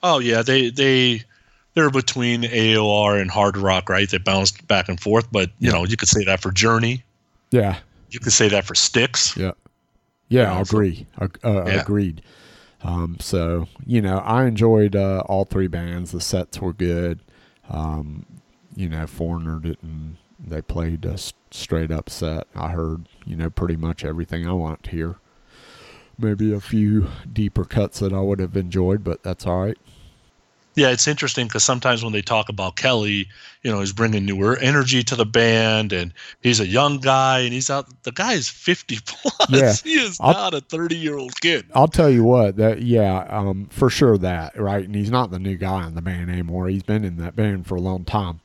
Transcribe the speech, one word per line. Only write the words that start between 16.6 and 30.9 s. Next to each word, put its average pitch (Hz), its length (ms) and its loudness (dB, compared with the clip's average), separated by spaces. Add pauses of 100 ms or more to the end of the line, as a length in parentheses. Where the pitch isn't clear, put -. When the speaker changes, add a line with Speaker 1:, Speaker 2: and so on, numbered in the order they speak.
Speaker 2:
good. 87 480 -2 (480)
Um, 76 560 -6 (500)
you 92 140 -6
know, 80 180 -6
Foreigner 82 520 -6
didn't, 78 600 -10 (260)
they 78 160 -10
played 82 460 -6
a 82 60 -6
s-, - 200 -12 (200)
straight 82 380 -4
up 80 200 -8
set. 80 440 -6
I 82 160 -6
heard, 82 360 -6 (180)
you - 120 -10
know, 82 120 -4
pretty 85 280 -2
much 80 280 -6
everything 82 420 -6
I 87 60 -2
want 80 300 -4
to - 80 -12
hear. 85 260 -6 (1000)
Maybe 107 340 0
a 101 80 -2
few 104 460 2 (260)
deeper 101 320 -2
cuts - 360 -2
that 98 120 -2
I 95 80 -2
would 98 200 0
have 92 160 -4
enjoyed, 92 480 0
but 87 180 -6
that's - 240 -8
all 90 160 0
right. 107 160 -4 (960)
Speaker 1:
Yeah, 143 140 6
it's 123 180 2